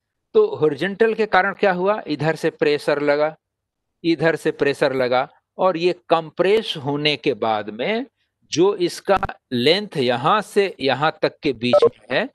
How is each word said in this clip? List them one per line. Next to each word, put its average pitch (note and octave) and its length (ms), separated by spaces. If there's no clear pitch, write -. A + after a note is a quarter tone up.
तो G#3 220
हॉरिजॉन्टल F3 580
के G#3+ 120
कारण F#3+ 280
क्या G3+ 180
हुआ? F#3+ 360
इधर D3+ 280
से D#3+ 140
प्रेशर D3 520
लगा, D3 360
इधर E3 320
से D3+ 160
प्रेशर C#3 420
लगा B2+ 360
और F#3 200
ये E3+ 180
कंप्रेस E3+ 680
होने D3 400
के C#3 160
बाद G#2+ 360
में F#3 360
जो F#3+ 240
इसका F3+ 440
लेंथ D#3+ 460
यहाँ C3 440
से G3 380
यहाँ C3+ 420
तक C#3 180
के C#3+ 140
बीच A#2+ 300
में D3+ 360
है, A#3+ 160